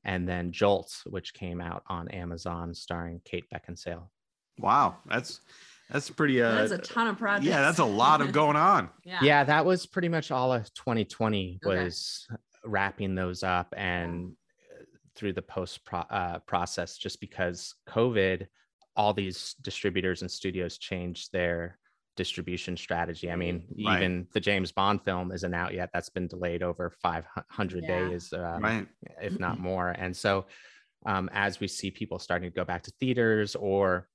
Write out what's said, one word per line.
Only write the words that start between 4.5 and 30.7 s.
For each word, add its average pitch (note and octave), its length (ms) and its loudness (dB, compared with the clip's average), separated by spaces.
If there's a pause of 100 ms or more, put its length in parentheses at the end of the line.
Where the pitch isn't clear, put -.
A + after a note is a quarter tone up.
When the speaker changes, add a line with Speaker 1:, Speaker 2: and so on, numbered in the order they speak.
Speaker 2:
Wow, A2 480 4
that's, - 360 -4 (480)
that's C#3+ 200 -2
pretty, C3+ 320 4
uh, A2+ 140 4 (100)
Speaker 3:
That's G#2+ 60 0
a - 60 -2
ton - 300 -2
of G#3 100 -2
projects. G3+ 300 0
Speaker 2:
yeah, C#3+ 140 4
that's D#3+ 180 4
a D3+ 60 8
lot B2+ 360 6
of C3+ 100 2
Speaker 3:
<laughs> D3 100 4
Speaker 2:
going D3 140 6
on. D#3 340 6 (140)
Speaker 3:
Yeah. F3+ 180 -8
Speaker 1:
Yeah, C#3+ 220 8
that D3+ 220 6
was F3+ 200 2
pretty F3 240 -2
much D#3+ 220 -2
all B2+ 220 4
of A2+ 200 -2
twenty A2+ 300 0
twenty G2 600 0
Speaker 3:
Okay. F#2 180 4
Speaker 1:
was - 440 -6 (360)
wrapping G2 520 0
those F#2 280 -2
up F2+ 320 0
and F2 600 -4 (340)
Speaker 3:
Yeah. - 140 -20 (320)
Speaker 1:
through G2+ 180 -4
the F2+ 80 -4
post - 420 -8
pro-, F2+ 160 -6
uh, F2 400 -4
process, - 580 -4
just - 220 -8
because F2 560 -6 (140)
covid, G2+ 580 2 (480)
all G#2 180 4
these F#2+ 480 -4
distributors F#2 600 -2
and F2+ 100 -8
studios F2+ 460 -6
changed F2+ 560 -8
their F2 440 -2 (400)
distribution F2+ 600 -6
strategy. E2+ 540 -4
I F2 60 -4
mean, F2 280 -2 (200)
Speaker 2:
Right. F2+ 120 2
Speaker 1:
even F2+ 360 0
the F2 80 2
James F#2+ 320 0
Bond G2 300 2
film F2+ 280 -2
isn't F2+ 220 -4
out F2 200 -2
yet. F2+ 200 -4
That's F2 160 -4
been F2+ 180 -4
delayed F2 340 -4
over F2 300 -2 (100)
five E2 240 -2 (240)
hundred F2+ 340 -4
Speaker 3:
Yeah. F2+ 260 0
Speaker 1:
days, F2 240 -6
um, F2 280 -4
Speaker 2:
Right. G#2+ 260 0 (340)
Speaker 1:
if G#2+ 180 -4
not F2 200 0
Speaker 2:
<clears throat> F#2 100 -4
Speaker 1:
more. F2+ 200 0
And F2+ 260 -4
so, G2 300 2 (600)